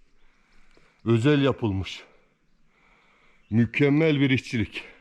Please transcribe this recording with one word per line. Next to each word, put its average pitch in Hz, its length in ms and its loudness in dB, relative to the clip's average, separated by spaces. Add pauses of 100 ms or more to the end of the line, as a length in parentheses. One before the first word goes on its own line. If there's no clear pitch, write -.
(1040)
Özel 123 360 2
yapılmış. 107 640 -4 (1500)
Mükemmel 143 680 2
bir 139 100 2
işçilik. 117 540 -4 (180)